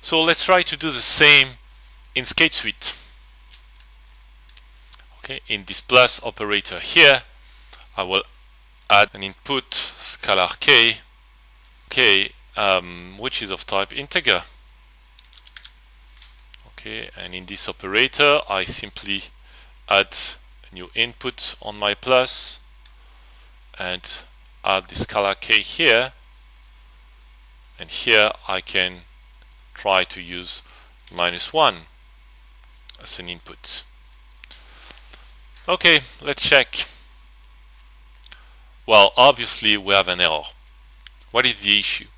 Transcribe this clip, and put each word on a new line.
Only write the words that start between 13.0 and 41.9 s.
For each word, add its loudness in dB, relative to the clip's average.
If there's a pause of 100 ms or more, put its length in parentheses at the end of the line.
which -6
is -10
of -8
type -4
integer. -2 (2250)
Okay, -14
and -16
in -12
this -6
operator, 0 (100)
I -2
simply -10 (640)
add 0 (540)
a -20
new -18
input -6
on -12
my -2
plus 0 (1200)
and -8 (420)
add 0
the -18
scalar -2
k 2
here, 0 (1700)
and -16
here 2 (180)
I -4
can -4 (760)
try 0
to -10
use -12 (500)
minus -6
one -2 (1120)
as -8
an -14
input. -12 (1800)
Okay, 4 (200)
let's -4
check. 2 (2000)
Well, 8
obviously 2
we 0
have 2
an -2
error. 0 (880)
What 2
is -2
the 2
issue? -4 (120)